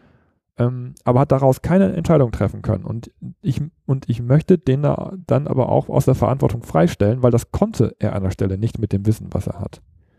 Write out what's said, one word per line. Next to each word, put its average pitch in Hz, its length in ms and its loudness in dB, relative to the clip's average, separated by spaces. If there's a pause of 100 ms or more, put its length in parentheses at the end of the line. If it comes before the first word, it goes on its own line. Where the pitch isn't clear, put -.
(560)
ähm, 123 380 -4 (100)
aber 123 160 4
hat 143 100 2
daraus 135 320 2
keine 190 300 2
Entscheidung 165 400 2
treffen 101 300 -2
können. 101 220 -2
Und 113 280 -8 (280)
ich, 151 220 -4 (240)
und 139 220 -4
ich 117 120 -2
möchte 156 380 2
den 135 240 -2
da - 300 -2 (160)
dann 139 180 0
aber 127 220 -2
auch - 200 0
aus - 180 0
der 131 100 4
Verantwortung 120 480 0
freistellen, 127 580 0
weil 123 80 6
das 117 220 0
konnte 202 480 0
er 104 160 -2
an 98 80 -4
der 95 80 -2
Stelle 95 260 -2
nicht 110 220 -4
mit 104 120 -4
dem 98 140 -2
Wissen, 107 240 -2
was - 160 -4
er - 140 -10
hat. - 200 -12 (380)